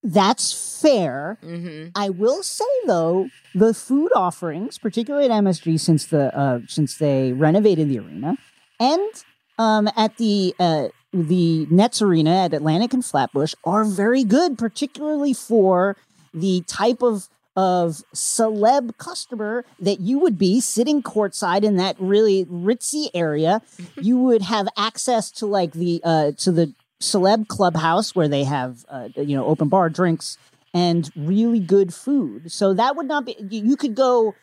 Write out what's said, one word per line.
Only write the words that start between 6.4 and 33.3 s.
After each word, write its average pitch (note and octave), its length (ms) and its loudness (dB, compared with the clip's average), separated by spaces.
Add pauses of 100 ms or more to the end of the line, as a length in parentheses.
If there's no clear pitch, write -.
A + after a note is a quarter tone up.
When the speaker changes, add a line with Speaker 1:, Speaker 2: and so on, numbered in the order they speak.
Speaker 1:
since - 300 -4
they C3+ 340 0
renovated D#3+ 560 2
the B2+ 120 -2
arena, G2 360 -8 (420)
and, E4+ 320 0 (480)
um, G#3+ 380 2
at G#3+ 220 0
the, G3+ 400 0
uh, D#3+ 300 0 (260)
the E3 560 2
Nets G3+ 320 4
arena F3 420 4
at D#3 80 -2
Atlantic D#3 400 0
and B3+ 120 -2
Flatbush, C#3 500 -2 (100)
are G#3 200 0
very G#3+ 400 0
good, C4+ 340 2
particularly C#4+ 760 -4
for G3 640 2 (380)
the F3+ 280 -2
type A3+ 400 -2
of, A3 260 -2 (280)
of F3+ 460 0 (120)
celeb A3+ 840 0
customer A#3+ 680 -8 (140)
that F#3+ 220 -2
you A#3 180 -2
would D4 180 2
be G3 240 2
sitting B3+ 420 0
courtside G3 600 -2
in G#3 140 2
that F#3 220 0
really F#3+ 480 2
ritzy A3+ 680 -4
area. E3 520 0
Speaker 2:
<laughs> - 360 -20
Speaker 1:
You A#3+ 160 2
would B3 240 4
have G3+ 340 -2
access A3 560 -2
to, - 140 -8
like, F#3+ 260 0
the, E3+ 320 -2
uh, D#3 340 2
to F#3 140 0
the E3 220 0 (260)
celeb G#3 460 2
clubhouse E3+ 680 0
where D#3+ 120 2
they C#3+ 160 0
have, B2+ 440 -6
uh, C3 260 -12
you C#3+ 220 -4
know, B2+ 100 -2
open D3+ 220 0
bar F3+ 220 4
drinks E3+ 460 -2 (360)
and E3+ 420 0
really G#3 460 0
good F#3 340 2
food. E3+ 560 -4
So G3 240 0
that B3+ 220 0
would D#4 100 -6
not D4 180 -4
be, A#3 140 -12